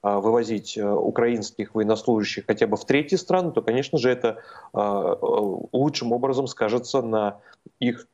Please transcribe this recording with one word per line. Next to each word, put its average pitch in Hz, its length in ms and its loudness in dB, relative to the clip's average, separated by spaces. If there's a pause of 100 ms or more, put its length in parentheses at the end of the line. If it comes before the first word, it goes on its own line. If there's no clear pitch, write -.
э, 101 140 0
вывозить, 110 600 0
э, 101 120 -2
украинских 110 840 0
военнослужащих 107 720 0
хотя 110 200 2
бы 104 100 0
в - 80 -10
третьи 147 320 2
страны, 180 340 0
то, 113 100 0
конечно 131 360 0
же, 127 120 2
это, 120 280 0 (360)
э, 104 60 -2
э, 101 360 0 (580)
лучшим 131 400 0
образом 131 340 0
скажется 120 540 -2
на 110 400 -2 (400)
их 123 320 -2